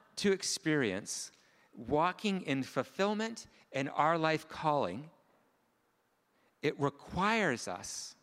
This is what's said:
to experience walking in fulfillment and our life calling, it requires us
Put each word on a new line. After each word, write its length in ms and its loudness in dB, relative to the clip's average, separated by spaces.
to 140 2
experience 1000 0
walking 680 0
in 200 -2
fulfillment 880 -2
and 220 -2
our 240 4
life 300 2
calling, 640 0
it 160 2
requires 880 0
us 560 -10